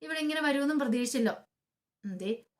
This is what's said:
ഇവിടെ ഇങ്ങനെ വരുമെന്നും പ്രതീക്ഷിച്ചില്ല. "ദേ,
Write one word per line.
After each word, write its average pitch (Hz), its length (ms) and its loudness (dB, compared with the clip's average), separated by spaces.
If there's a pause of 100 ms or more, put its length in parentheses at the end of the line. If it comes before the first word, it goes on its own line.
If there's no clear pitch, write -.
ഇവിടെ 311 180 -6
ഇങ്ങനെ 311 220 0
വരുമെന്നും 285 380 2
പ്രതീക്ഷിച്ചില്ല. 240 520 2 (720)
"ദേ, 190 260 -6 (300)